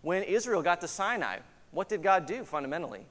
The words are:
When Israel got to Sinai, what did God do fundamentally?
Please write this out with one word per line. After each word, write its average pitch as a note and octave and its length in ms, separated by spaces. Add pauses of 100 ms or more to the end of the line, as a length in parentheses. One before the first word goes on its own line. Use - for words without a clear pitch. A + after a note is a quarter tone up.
When F#3 220
Israel G#3 400
got F3 180
to E3+ 60
Sinai, F#3+ 520 (320)
what F#3 180
did G3+ 120
God F#3+ 240
do A3 180
fundamentally? C#3 680